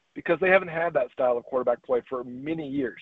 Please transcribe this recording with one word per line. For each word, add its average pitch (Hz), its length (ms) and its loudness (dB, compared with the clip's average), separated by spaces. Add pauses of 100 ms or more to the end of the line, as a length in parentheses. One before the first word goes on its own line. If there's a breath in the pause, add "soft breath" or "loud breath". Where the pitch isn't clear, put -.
(160)
because 160 240 -2
they 185 100 2
haven't 190 180 6
had 165 260 -2
that 131 180 0
style 123 260 2
of 120 60 -6
quarterback 123 400 0
play 123 260 0
for 127 140 -6
many 139 440 -8
years. 135 340 -4